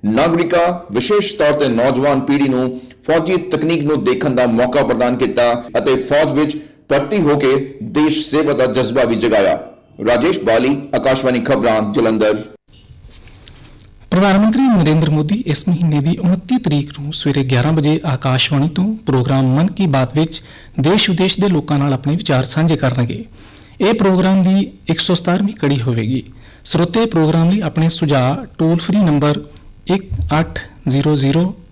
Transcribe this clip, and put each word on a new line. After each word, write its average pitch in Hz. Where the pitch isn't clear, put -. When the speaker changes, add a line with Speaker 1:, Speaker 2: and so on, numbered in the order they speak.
Speaker 1:
ਨਾਗਰਿਕਾਂ, 170
ਵਿਸ਼ੇਸ਼ 202
ਤੌਰ 196
ਤੇ 147
ਨੌਜਵਾਨ 127
ਪੀੜ੍ਹੀ 143
ਨੂੰ 127
ਫੌਜੀ 165
ਤਕਨੀਕ 156
ਨੂੰ 143
ਦੇਖਣ 127
ਦਾ 123
ਮੌਕਾ 123
ਪ੍ਰਦਾਨ 120
ਕੀਤਾ 120
ਅਤੇ 131
ਫੌਜ 147
ਵਿੱਚ 147
ਭਰਤੀ 151
ਹੋ 147
ਕੇ 135
ਦੇਸ਼ 151
ਸੇਵਾ 147
ਦਾ 127
ਜਜ਼ਬਾ 120
ਵੀ 117
ਜਗਾਇਆ। 104
ਰਾਜੇਸ਼ 123
ਬਾਲੀ, 120
ਆਕਾਸ਼ਵਾਣੀ 131
ਖਬਰਾਂ, 110
ਜਲੰਧਰ। 107
Speaker 2:
ਪ੍ਰਧਾਨ 190
ਮੰਤਰੀ 220
ਨਰਿੰਦਰ 160
ਮੋਦੀ 156
ਇਸ 147
ਮਹੀਨੇ 160
ਦੀ 156
ਉਨੱਤੀ 180
ਤਰੀਕ 147
ਨੂੰ 143
ਸਵੇਰੇ 139
ਗਿਆਰਾਂ 131
ਵਜੇ 156
ਆਕਾਸ਼ਵਾਣੀ 135
ਤੋਂ 185
ਪ੍ਰੋਗਰਾਮ 131
ਮਨ 165
ਕੀ 196
ਬਾਤ 135
ਵਿੱਚ 160
ਦੇਸ਼ 190
ਵਿਦੇਸ਼ 185
ਦੇ 202
ਲੋਕਾਂ 151
ਨਾਲ 139
ਆਪਣੇ 143
ਵਿਚਾਰ 131
ਸਾਂਝੇ 160
ਕਰਨਗੇ। 123
ਇਹ 208
ਪ੍ਰੋਗਰਾਮ 190
ਦੀ 190
ਇੱਕ 165
ਸੌ -
ਸਤਾਰਵੀਂ 202
ਕੜੀ 139
ਹੋਵੇਗੀ। 117
ਸਰੋਤੇ 175
ਪ੍ਰੋਗਰਾਮ 165
ਲਈ 202
ਆਪਣੇ 165
ਸੁਝਾਅ 135
ਟੋਲ 165
ਫ੍ਰੀ 170
ਨੰਬਰ 147
ਇੱਕ 185
ਅੱਠ -
ਜ਼ੀਰੋ 139
ਜ਼ੀਰੋ 151